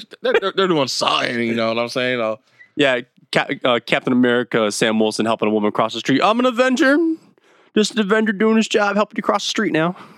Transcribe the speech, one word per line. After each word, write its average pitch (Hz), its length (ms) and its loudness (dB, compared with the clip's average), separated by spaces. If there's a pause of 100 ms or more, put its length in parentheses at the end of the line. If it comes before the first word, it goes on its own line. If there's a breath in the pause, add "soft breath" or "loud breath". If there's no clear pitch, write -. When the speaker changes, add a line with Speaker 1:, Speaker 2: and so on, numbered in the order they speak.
(220)
Speaker 1:
they're, 240 200 0
they're, 190 140 -2
they're 185 120 2
doing 151 200 2
something, 135 540 -2
you 113 140 -2
know 113 140 0
what 113 100 -4
I'm 120 100 -4
saying? 127 300 -2
Uh, 110 160 -2 (400 soft breath)
Speaker 2:
Yeah, 131 260 2 (300)
Ca-, 147 320 -2
uh, 120 220 2
Captain 139 280 -2
America, 120 580 2
Sam 110 280 0
Wilson 107 260 0
helping 110 220 0
a 107 40 0
woman 107 200 0
cross 110 220 -2
the 117 60 -8
street. 135 240 0
"I'm 220 160 2
an 247 80 2
Avenger. 254 500 2 (760 soft breath)
Just 214 180 0
an - 80 -2
Avenger 220 320 0
doing 220 240 2
his 220 100 2
job, 202 280 0
helping 208 220 -2
you 196 60 -4
cross 208 220 -2
the - 40 -6
street 208 240 -2
now." 170 220 0 (220 loud breath)